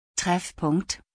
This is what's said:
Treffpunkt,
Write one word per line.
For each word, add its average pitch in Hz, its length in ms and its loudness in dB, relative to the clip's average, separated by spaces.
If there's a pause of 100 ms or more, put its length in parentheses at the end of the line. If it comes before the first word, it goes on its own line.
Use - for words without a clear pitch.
(160)
Treffpunkt, 175 840 0 (140)